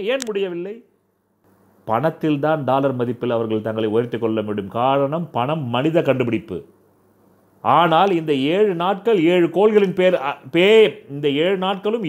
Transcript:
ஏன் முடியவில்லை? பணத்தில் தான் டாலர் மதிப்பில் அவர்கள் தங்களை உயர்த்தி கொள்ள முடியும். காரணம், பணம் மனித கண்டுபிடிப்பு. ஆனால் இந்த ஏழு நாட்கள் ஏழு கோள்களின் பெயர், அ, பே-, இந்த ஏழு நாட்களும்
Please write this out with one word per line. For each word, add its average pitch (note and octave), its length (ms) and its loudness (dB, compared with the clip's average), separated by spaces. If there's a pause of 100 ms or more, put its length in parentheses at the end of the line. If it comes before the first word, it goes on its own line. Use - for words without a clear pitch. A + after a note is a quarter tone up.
ஏன் C4 200 -4
முடியவில்லை? G3 500 -6 (1120)
பணத்தில் D3+ 540 -2
தான் D3+ 240 0
டாலர் C3 320 0
மதிப்பில் B2 400 -2
அவர்கள் A2 280 -2
தங்களை A2 240 -2
உயர்த்தி A#2 300 -2
கொள்ள A2 240 -2
முடியும். G#2 300 -6
காரணம், C#3 580 0
பணம் C#3 380 -4
மனித D3+ 340 0
கண்டுபிடிப்பு. B2 560 -2 (1080)
ஆனால் E3 480 4
இந்த D#3+ 200 -2 (160)
ஏழு G3 280 2
நாட்கள் F#3+ 480 0
ஏழு E3+ 260 4
கோள்களின் G3+ 460 2
பெயர், F3+ 240 4
அ, C#3 120 -4 (160)
பே-, G3 440 6 (160)
இந்த C#3+ 200 -4 (100)
ஏழு F#3 200 0
நாட்களும் G3 500 -4